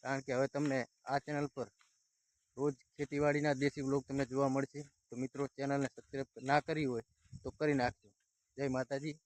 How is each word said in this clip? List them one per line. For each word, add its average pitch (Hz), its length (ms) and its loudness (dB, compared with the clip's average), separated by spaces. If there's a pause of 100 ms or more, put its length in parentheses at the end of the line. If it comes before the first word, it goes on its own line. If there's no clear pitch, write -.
કારણ 135 200 0
કે 143 80 -8
હવે 135 160 4
તમને 143 300 0 (260)
આ 139 160 0
ચેનલ 147 280 -2
પર 117 200 -8 (880)
રોજ 139 180 0 (160)
ખેતીવાડીના 147 640 2
દેશી 135 320 0
વ્લોગ 139 180 2
તમને 139 220 -2
જોવા 131 280 2
મળશે. 135 260 -2 (220)
તો - 140 -16
મિત્રો, 131 320 -4
ચેનલને 139 400 0
સબસ્ક્રાઇબ - 400 -8 (140)
ના 139 180 4
કરી 156 260 -2
હોય 120 180 -2 (340)
તો - 120 -8
કરી 151 240 0
નાખજો. 123 340 0 (480)
જય 139 120 -2
માતાજી. 139 580 -2